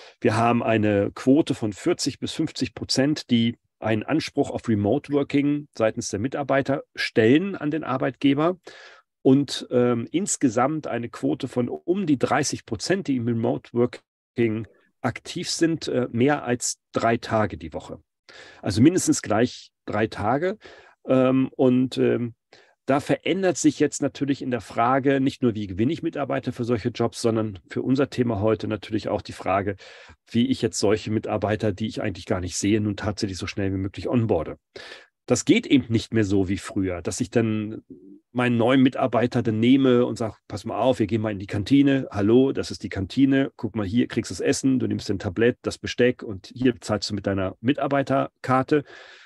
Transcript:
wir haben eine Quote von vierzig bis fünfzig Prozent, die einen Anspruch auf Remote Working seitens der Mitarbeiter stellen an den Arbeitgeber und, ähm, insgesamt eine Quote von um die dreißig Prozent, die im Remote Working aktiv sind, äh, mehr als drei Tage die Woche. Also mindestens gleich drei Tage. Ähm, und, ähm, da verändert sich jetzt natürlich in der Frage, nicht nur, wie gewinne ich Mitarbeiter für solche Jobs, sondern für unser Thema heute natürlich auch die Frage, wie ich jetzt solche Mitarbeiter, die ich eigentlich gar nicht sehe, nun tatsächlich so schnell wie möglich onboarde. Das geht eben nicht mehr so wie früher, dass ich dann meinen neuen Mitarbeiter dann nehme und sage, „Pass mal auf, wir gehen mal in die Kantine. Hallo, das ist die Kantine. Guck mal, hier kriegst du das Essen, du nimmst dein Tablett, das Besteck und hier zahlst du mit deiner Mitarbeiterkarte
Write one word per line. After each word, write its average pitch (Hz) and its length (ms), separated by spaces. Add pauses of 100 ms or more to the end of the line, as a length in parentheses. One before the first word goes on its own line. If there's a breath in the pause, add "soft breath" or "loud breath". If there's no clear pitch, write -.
(200 loud breath)
wir 110 160
haben 117 260
eine 104 520
Quote 143 400
von 110 180
vierzig - 460
bis - 140
fünfzig - 420
Prozent, - 560
die 117 260 (220)
einen 110 240
Anspruch - 480
auf - 180
Remote 110 460
Working 143 600
seitens 110 360
der 101 100
Mitarbeiter 139 600 (120)
stellen 151 600
an 151 140
den 151 120
Arbeitgeber 143 760 (640 loud breath)
und, 139 480
ähm, 123 400
insgesamt 147 760
eine 117 220
Quote 135 400
von 123 220
um 185 340
die 151 140
dreißig - 480
Prozent, - 400
die 135 100
im 117 100
Remote 120 460
Working 117 920 (340 soft breath)
aktiv - 480
sind, 165 400
äh, 127 240
mehr 139 320
als - 320 (160)
drei 113 240
Tage 107 400
die 80 160
Woche. - 280 (600 loud breath)
Also 104 220
mindestens 156 400
gleich 110 480 (160)
drei 104 200
Tage. 143 520 (480 loud breath)
Ähm, 131 500
und, 127 400
ähm, 120 380 (520 soft breath)
da 135 120
verändert 170 580
sich - 220
jetzt 147 240
natürlich 139 400
in 135 80
der 120 120
Frage, 135 580
nicht 135 220
nur, 120 120
wie 104 140
gewinne 104 240
ich - 100
Mitarbeiter 135 500
für 123 120
solche 120 240
Jobs, - 340
sondern 110 460
für - 140
unser 131 280
Thema 117 300
heute 110 260
natürlich 107 420
auch 101 140
die - 80
Frage, 98 460 (520 loud breath)
wie 117 200
ich 131 120
jetzt 110 200
solche 104 320
Mitarbeiter, 107 600
die 110 140
ich - 160
eigentlich 92 240
gar 95 140
nicht 90 160
sehe, 107 240
nun 104 160
tatsächlich 98 420
so 101 80
schnell 98 260
wie 98 40
möglich 95 320
onboarde. 98 480 (720 loud breath)
Das - 180
geht 226 240
eben 135 200
nicht 113 240
mehr 110 120
so 98 240
wie 98 80
früher, 92 440
dass 101 200
ich 123 100
dann 110 540 (480)
meinen 120 240
neuen 123 260
Mitarbeiter 123 600
dann 110 180
nehme 123 440
und 120 120
sage, 110 180 (140)
„Pass 104 160
mal 101 160
auf, 127 180
wir 113 80
gehen 110 160
mal 107 80
in 101 80
die 101 80
Kantine. 135 640
Hallo, 113 400
das 104 220
ist - 100
die 101 60
Kantine. 135 640
Guck 104 220
mal, 104 100
hier 120 220
kriegst - 240
du - 20
das - 60
Essen, 135 400
du 113 80
nimmst 104 220
dein 98 100
Tablett, 107 420
das - 160
Besteck - 460
und - 280
hier 123 280
zahlst - 300
du 104 40
mit 98 140
deiner 98 320
Mitarbeiterkarte 135 1200 (440 loud breath)